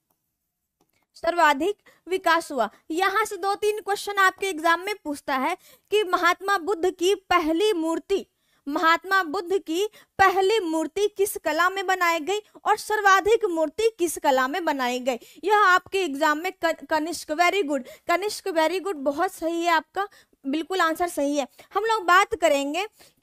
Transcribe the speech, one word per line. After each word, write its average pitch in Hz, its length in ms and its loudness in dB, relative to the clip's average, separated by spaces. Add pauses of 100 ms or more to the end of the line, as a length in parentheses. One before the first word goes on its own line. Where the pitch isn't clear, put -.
(1120)
सर्वाधिक 330 640 2 (300)
विकास 339 440 0
हुआ। 226 180 0 (220)
यहां 392 340 0
से 415 120 -8
दो 392 180 -2
तीन 415 260 -2
क्वेश्चन 403 360 -4
आपके 381 320 2
एग्जाम 330 300 0
में 392 240 -6
पूछता 285 340 -6
है 302 180 -2 (360)
कि 415 120 2
महात्मा 359 540 0
बुद्ध 339 340 -2
की 381 240 0
पहली 349 580 0
मूर्ति, 330 520 -2 (420)
महात्मा 330 560 2
बुद्ध 349 340 -4
की 349 300 -2 (300)
पहली 381 420 4
मूर्ति 320 480 -2
किस 403 300 -2
कला 330 320 0
में 381 180 -4
बनाई 349 320 0
गई 370 200 -4
और 415 380 -2
सर्वाधिक 415 680 2
मूर्ति 339 440 0 (100)
किस 339 180 -2
कला 262 300 2
में 339 180 -4
बनाई 254 340 -2
गई, 247 200 -4 (240)
यह 415 140 2
आपके 381 460 2
एग्जाम 302 340 0
में 359 140 -6 (140)
क-, 320 240 -4
कनिष्क, 311 420 -4
very 349 320 2
good, 277 240 -4 (200)
कनिष्क, 370 400 -2
very 320 340 0
good, 370 140 -6
बहुत 294 360 -2
सही 339 300 -4
है 349 100 0
आपका, 339 360 -2 (380)
बिल्कुल 320 360 -4
आंसर 330 260 0
सही 285 300 -2
है। 262 100 -2 (260)
हम 403 100 -2
लोग 440 200 -2
बात 370 320 2
करेंगे 302 520 0 (360)